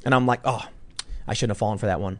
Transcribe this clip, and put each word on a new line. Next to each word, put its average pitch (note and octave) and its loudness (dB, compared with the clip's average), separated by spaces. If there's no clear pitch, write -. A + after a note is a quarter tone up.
and C3 6
I'm B2+ 6
like, B2 4
"Oh, A#2+ 0
I - -2
shouldn't A2 0
have G2 -2
fallen G#2 0
for G2+ -2
that F2+ 2
one. F#2+ -4